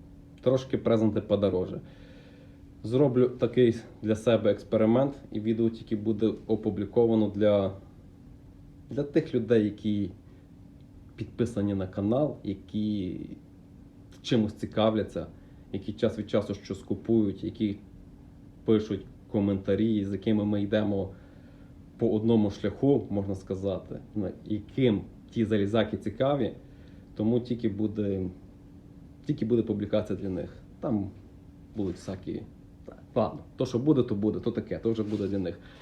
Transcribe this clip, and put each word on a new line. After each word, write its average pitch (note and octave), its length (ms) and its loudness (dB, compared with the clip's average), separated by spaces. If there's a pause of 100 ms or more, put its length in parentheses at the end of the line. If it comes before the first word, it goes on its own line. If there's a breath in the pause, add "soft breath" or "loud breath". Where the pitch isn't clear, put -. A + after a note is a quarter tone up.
(400)
трошки B2+ 380 2
презенти A2 420 4
подороже. F#2 600 0 (1040 loud breath)
Зроблю B2 460 4
такий A#2+ 480 4 (260)
для G#2+ 120 2
себе G#2+ 360 4
експеримент, A2+ 640 2 (180)
і G#2+ 80 -4
відео A2+ 300 2
тільки - 260 -6
буде G#2 360 0 (140)
опубліковано G#2+ 840 2
для, G2+ 440 2 (1160)
для C#3+ 120 -2
тих - 320 0
людей, A2+ 300 4
які G2+ 460 -2 (1040 loud breath)
підписані G2+ 580 -2
на F#2+ 120 -4
канал, A#2+ 560 -2
які G#2 800 -4 (1000)
чимось A2 300 2
цікавляться, G#2+ 760 0 (460 loud breath)
які G2 200 -6
час A2 260 -2
від G2+ 120 -6
часу G#2 240 0
щось - 280 -10
купують, G#2 640 0
які G#2 320 -4 (880)
пишуть - 420 2 (240)
коментарі, G2+ 720 0
з G2 80 -4
якими G#2 320 0
ми G#2 180 0
йдемо G2+ 520 -2 (840 loud breath)
по A2+ 180 2
одному A2 360 4
шляху, B2 600 0
можна G2+ 240 -2
сказати, F#2+ 640 -6 (140)
ну, G#2 160 -4 (140)
яким G#2+ 580 0 (280)
ті A2+ 140 0
залізаки G#2 520 0
цікаві, C3+ 580 -2 (600 loud breath)
тому A2+ 260 2
тільки A2+ 280 -4
буде, G2+ 580 -2 (1000)
тільки C#3 180 -2
буде A2+ 180 2
публікація G2+ 560 -2
для G2 100 -8
них. E2+ 280 -6 (240)
Там G#2+ 300 -2 (640)
будуть F#2+ 200 -4
всякі, F#2+ 460 -10 (720)
ладно, - 260 0 (160)
то, C3+ 100 -2
що B2 120 -2
буде, C3+ 240 4
то A2+ 120 -2
буде, G#2 260 0
то A#2+ 100 -4
таке, - 280 -4
то A2+ 140 0
вже A2 100 -2
буде G#2 260 -2
для G2 100 -2
них. F2 220 -6 (220 loud breath)